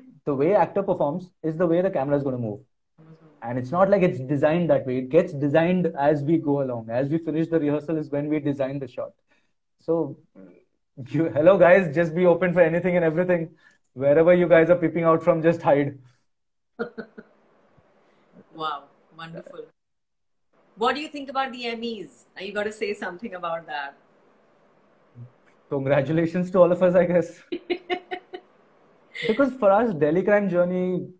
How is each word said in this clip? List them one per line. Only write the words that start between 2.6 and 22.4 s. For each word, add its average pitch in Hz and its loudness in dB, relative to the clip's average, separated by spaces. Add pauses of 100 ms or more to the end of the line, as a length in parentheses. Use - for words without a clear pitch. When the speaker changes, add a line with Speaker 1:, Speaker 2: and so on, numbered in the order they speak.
Speaker 2:
Mm-hmm. - -20 (160)
Speaker 1:
And 123 -8
it's 127 -8
not 185 2
like 202 2
it's 160 2
designed 151 0
that 135 0
way. 127 -4
It 131 -6
gets 175 2
designed 160 0 (120)
as 143 2
we 160 2
go 143 -2
along. 117 -8
As 131 -2
we 160 -2
finish 160 -4
the 160 0
rehearsal 147 -4
is 151 -8
when 147 -4
we 151 -2
design 139 -4
the 131 -10
shot. 113 -12 (680)
So, 160 -4 (920)
you, 151 -2
hello 156 6
guys, 175 6
just 160 0
be 180 2
open 175 2
for 180 4
anything 175 2
and 170 2
everything. 165 0 (420)
Wherever 151 4
you 180 2
guys 165 6
are 175 6
peeping 165 -2
out 165 2
from, 165 2
just 165 2
hide. 143 2 (800)
Speaker 2:
<laughs> 233 -8 (1700)
Wow, 151 -10 (340)
wonderful. 165 -18 (1120)
What 247 0
do 294 -8
you 311 -12
think 285 -14
about 269 -4
the 247 -12
Emmys? 226 -10 (120)
Are 180 -14